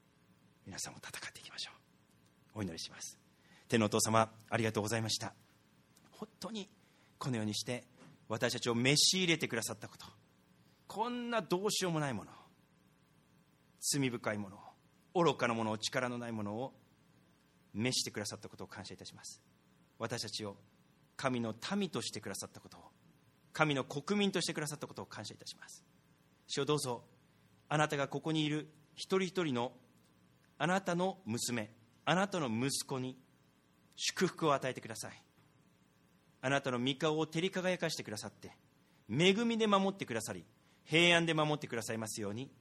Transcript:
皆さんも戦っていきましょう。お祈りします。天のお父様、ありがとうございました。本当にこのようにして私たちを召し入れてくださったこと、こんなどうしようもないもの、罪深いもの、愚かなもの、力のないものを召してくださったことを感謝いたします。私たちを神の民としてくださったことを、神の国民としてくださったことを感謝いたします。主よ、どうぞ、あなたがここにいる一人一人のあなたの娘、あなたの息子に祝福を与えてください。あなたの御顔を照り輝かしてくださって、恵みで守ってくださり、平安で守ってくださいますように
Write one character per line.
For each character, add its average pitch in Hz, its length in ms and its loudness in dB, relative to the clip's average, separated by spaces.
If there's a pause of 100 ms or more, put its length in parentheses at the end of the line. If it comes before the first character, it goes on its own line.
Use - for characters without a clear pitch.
(640)
皆 92 140 -10
さ - 100 -8
ん - 40 -12
も - 60 -20
戦 - 100 -16 (180)
っ - 60 -14
て - 80 -18
い - 20 -18
き - 80 -18
ま - 60 -16
し - 100 -6
ょ - 40 -16 (840)
う。 - 40 -6
お 107 40 -2
祈 87 80 -2
り 82 80 -8
し - 120 -10
ま - 100 -18
す。 - 180 -14 (480)
天 120 120 4
の 107 80 6
お - 20 -10
父 110 100 4
様、 110 320 6 (180)
あ 113 80 2
り 117 60 2
が 110 80 2
と 110 80 0
う 101 40 4
ご 107 40 -2
ざ 113 100 0
い 113 40 0
ま 110 80 -2
し - 80 -2
た。 110 160 -8 (800)
本 - 180 -14 (100)
当 190 120 -8
に 214 180 -6 (480)
こ - 140 -4
の 117 60 2
よ 107 60 0
う - 20 0
に 104 100 -2
し - 80 -4
て 123 240 -6 (400)
私 113 260 0
た 117 60 -4
ち 120 100 0
を 117 60 4
召 131 200 6
し - 200 6
入 185 120 2
れ 165 100 4
て 127 100 -2
く 120 80 -4
だ 113 80 0
さ 113 100 -4
っ - 40 -10
た - 100 -12
こ - 100 -20
と、 - 80 -18 (840)
こ 226 220 -2
ん 240 220 -4
な 226 100 2
ど 180 220 0
う 214 80 2
し - 120 2
よ 185 60 2
う 165 40 2
も 156 60 2
な 147 100 0
い 123 40 0
も 87 120 -4
の、 - 60 -18 (1500)
罪 135 300 2
深 113 240 -2
い 104 40 -4
も 101 120 -6
の、 98 100 -16 (560)
愚 165 200 6
か 127 120 4
な 120 60 2
も 113 100 0
の、 110 140 0
力 123 320 -2
の 120 80 -6
な 120 100 -8
い 117 40 -6
も 110 120 -4
の 104 120 -4
を 127 180 -6 (1000)
召 117 180 2
し - 120 0
て 120 80 -8
く - 80 -6
だ 101 60 -4
さ 104 100 -6
っ 95 40 -10
た 101 100 -14
こ - 80 -20
と 95 80 -12
を - 20 -10
感 98 180 -12
謝 - 80 -14
い 90 40 -14
た 92 80 -16
し - 100 -16
ま - 80 -18
す。 - 180 -16 (560)
私 117 240 -4
た 110 80 -8
ち - 160 -8
を 101 120 -10 (580)
神 127 240 0
の 113 160 -2 (200)
民 196 140 0
と 120 120 -4
し - 100 -6
て 110 100 -8
く 110 80 -10
だ 95 60 -8
さ - 120 -8
っ - 20 -20
た - 100 -20
こ 95 100 -20
と - 80 -20
を、 - 40 -20 (680)
神 156 240 4
の 127 80 2
国 202 360 -2
民 202 120 4
と 175 100 0
し - 60 -2
て 165 60 -2
く 156 80 -4
だ 151 60 -4
さ 147 80 -4
っ - 40 -8
た 123 80 -8
こ 139 60 -16
と 107 100 -8
を - 20 -12
感 107 200 -10
謝 113 80 -12
い - 40 -18
た - 80 -20
し - 120 -14
ま - 100 -20
す。 - 160 -18 (640)
主 - 100 -6
よ、 139 80 2
ど 147 100 6
う 143 40 4
ぞ、 123 240 -4 (680)
あ 151 80 4
な 151 100 6
た 156 100 -2
が 135 100 0
こ 143 140 -6
こ 160 100 -2
に 156 140 2
い 147 40 2
る 151 200 -2 (260)
一 - 220 0
人 190 100 2
一 175 160 -2
人 143 100 2
の 120 200 0 (840)
あ 147 100 2
な 190 140 2
た 175 140 -2
の 185 300 0
娘、 117 460 -2 (340)
あ 156 100 4
な 196 120 4
た 190 120 -2
の 139 80 0
息 120 380 0
子 135 140 -4
に 127 180 -6 (800)
祝 - 320 0
福 165 200 -2
を 143 60 8
与 135 140 0
え 123 60 0
て - 80 -12
く - 60 -12
だ 113 80 -8
さ 113 140 -8
い。 - 140 -18 (1160)
あ 131 80 0
な 139 120 2
た 135 100 -2
の 120 80 0
御 131 160 0
顔 156 240 0
を 160 60 0
照 160 160 -4
り 190 100 0
輝 185 260 -2
か 165 120 -2
し - 60 -4
て 123 80 -6
く - 80 -10
だ 104 60 -6
さ 110 100 -8
っ - 40 -12
て、 - 200 -18 (580)
恵 170 240 6 (120)
み 233 120 2
で 220 80 2
守 196 240 6
っ 190 40 0
て - 120 -8
く - 80 -4
だ 113 80 -2
さ - 120 -4
り、 87 100 -12 (400)
平 170 320 8
安 170 100 4
で 165 80 2
守 151 200 2
っ 147 40 2
て - 100 -10
く 123 80 -6
だ 110 80 -2
さ 117 100 -4
い 113 40 -2
ま 113 120 -4
す - 100 -6
よ 101 120 -4
う - 20 -4
に 131 280 -8